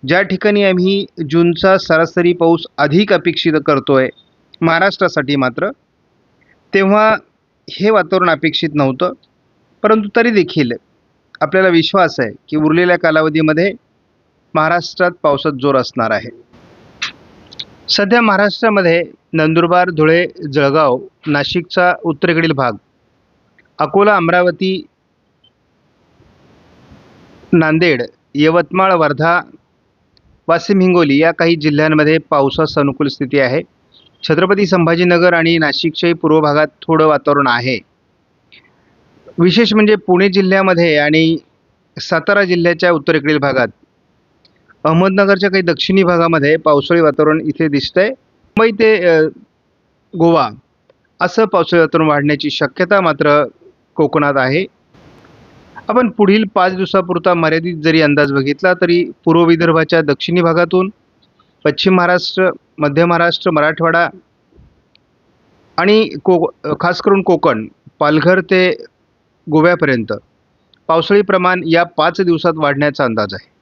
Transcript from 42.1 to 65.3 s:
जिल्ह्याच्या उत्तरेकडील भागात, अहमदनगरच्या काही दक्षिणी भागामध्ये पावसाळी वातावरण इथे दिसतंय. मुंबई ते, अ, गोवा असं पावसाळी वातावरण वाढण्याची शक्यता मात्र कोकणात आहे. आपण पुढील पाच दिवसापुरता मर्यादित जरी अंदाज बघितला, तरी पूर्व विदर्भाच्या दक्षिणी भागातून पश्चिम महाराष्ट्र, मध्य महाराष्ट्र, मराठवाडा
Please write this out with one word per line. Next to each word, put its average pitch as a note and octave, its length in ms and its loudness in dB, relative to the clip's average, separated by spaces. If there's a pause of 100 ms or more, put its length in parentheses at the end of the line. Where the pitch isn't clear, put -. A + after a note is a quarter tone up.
जिल्ह्याच्या F3 480 0
उत्तरेकडील D3+ 460 0
भागात, C3 300 0 (1160)
अहमदनगरच्या F#3+ 680 0
काही F#3+ 120 0
दक्षिणी F#3 400 0
भागामध्ये E3 540 2
पावसाळी D3+ 440 2
वातावरण D#3 400 2
इथे D#3 260 -4
दिसतंय. D3 420 0
मुंबई - 640 -4
ते, G#3+ 340 2
अ, E3 160 4 (960)
गोवा D#3+ 300 2 (720)
असं G3 240 0
पावसाळी F3 360 0
वातावरण D#3+ 260 0
वाढण्याची D3 420 0
शक्यता F3+ 520 -2
मात्र D3+ 440 0 (500)
कोकणात D3 420 0
आहे. C3+ 280 -2 (1200)
आपण A#3 220 0
पुढील G#3 340 2 (100)
पाच F#3+ 220 0
दिवसापुरता F3+ 580 -2
मर्यादित E3 500 -2
जरी D#3+ 180 2
अंदाज D3 320 0
बघितला, C#3+ 400 0
तरी F3 380 0 (140)
पूर्व E3+ 180 2
विदर्भाच्या E3 580 2
दक्षिणी D#3 400 -2
भागातून F3 480 0 (760)
पश्चिम F#3 300 0
महाराष्ट्र, F3+ 540 0 (280)
मध्य D3+ 280 0
महाराष्ट्र, E3+ 460 0
मराठवाडा D#3+ 580 0 (1700)